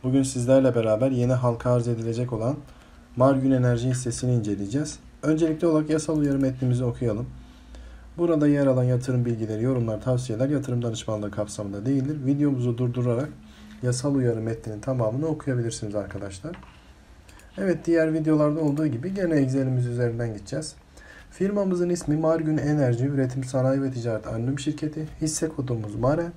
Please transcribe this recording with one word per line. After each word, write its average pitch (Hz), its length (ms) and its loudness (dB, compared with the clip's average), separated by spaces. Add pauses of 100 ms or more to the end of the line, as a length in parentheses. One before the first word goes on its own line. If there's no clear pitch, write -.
Bugün 131 200 2
sizlerle 131 520 4
beraber 110 360 2
yeni 123 220 2
halka 123 380 0
arz 120 160 2
edilecek 117 460 -2
olan 117 220 -2 (600)
Margün 135 360 4
Enerji 123 380 2
hissesini 123 440 -2
inceleyeceğiz. 107 680 -2 (240)
Öncelikli 156 440 2
olarak 156 220 2
yasal 156 280 0
uyarı 143 220 2
metnimizi 127 440 0
okuyalım. 120 460 -2 (880)
Burada 165 300 4
yer 143 200 4
alan 127 160 4
yatırım 123 420 2
bilgileri, 110 380 -2
yorumlar, 120 380 0
tavsiyeler 127 480 0
yatırım 127 320 -2
danışmanlığı 107 500 -4
kapsamında 104 540 -6
değildir. 139 400 -2
Videomuzu 131 520 2
durdurarak 123 520 0 (540)
yasal 131 320 0
uyarı 120 260 2
metninin 110 400 -6
tamamını 127 460 0
okuyabilirsiniz 123 680 -4
arkadaşlar. 98 600 -8 (1000)
Evet, 185 280 0
diğer 160 280 4
videolarda 156 460 2
olduğu 151 280 2
gibi 139 260 -4
gene 180 220 0
Excel'imiz 131 500 2
üzerinden 120 480 -2
gideceğiz. 139 420 -10 (560)
Firmamızın 190 580 0
ismi 160 280 0
Margün 160 400 2
Enerji 135 480 2
Üretim 135 380 0
Sanayi 135 380 0
ve 131 100 -2
Ticaret 113 360 -4
Anonim 117 320 -4
Şirketi. 151 480 -6 (140)
Hisse 156 280 -2
kodumuz 113 460 -6
mare. 143 300 2 (120)